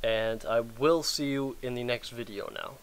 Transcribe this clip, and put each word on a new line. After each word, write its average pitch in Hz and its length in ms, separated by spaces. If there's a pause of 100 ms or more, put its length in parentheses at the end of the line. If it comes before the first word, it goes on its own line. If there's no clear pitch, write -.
and 113 420
I 113 160
will 135 440
see 143 260
you 139 320
in 123 120
the 120 100
next 120 260
video 107 420
now. 50 200 (100)